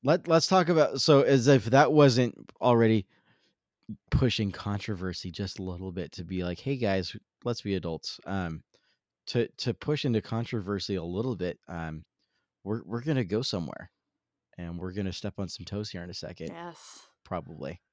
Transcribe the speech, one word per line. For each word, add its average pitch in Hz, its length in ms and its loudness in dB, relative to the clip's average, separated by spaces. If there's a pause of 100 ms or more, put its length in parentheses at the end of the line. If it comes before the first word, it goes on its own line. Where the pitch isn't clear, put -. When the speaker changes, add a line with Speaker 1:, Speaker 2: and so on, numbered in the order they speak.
Speaker 1:
Let, 151 240 2
let's 165 200 4
talk 185 220 4
about, 139 300 4
so 143 220 8
as 131 260 6
if 131 180 6
that 139 280 6
wasn't 127 420 6 (260)
already 113 460 6 (1040)
pushing 113 400 2
controversy 95 800 -6
just 98 280 -8
a 98 40 -8
little 92 280 -8
bit 87 220 -8
to 90 120 -12
be 92 180 -4
like, 87 160 -4
"Hey, 139 180 -4
guys, 98 380 0 (300)
let's 120 160 -4
be 98 140 -2
adults." 82 500 -6
Um, 85 380 -6 (640)
to, 120 200 0 (120)
to 120 140 -4
push 147 320 -4
into 113 160 2
controversy 104 760 -4
a 85 80 -4
little 104 320 -4
bit, 87 240 -4 (100)
um, 80 360 -10 (580)
we're, 107 220 -6
we're 117 160 -6
gonna 135 240 0
go 104 160 -2
somewhere, - 500 -8 (680)
and 87 220 -8
we're 92 140 -8
gonna 95 200 -4
step - 260 -8
on 95 100 -4
some - 160 -14
toes 104 240 -6
here 87 140 -10
in 87 60 -12
a 87 60 -14
second, - 340 -12
Speaker 2:
Yes. 170 580 -16 (160)
Speaker 1:
probably. 80 580 -10 (100)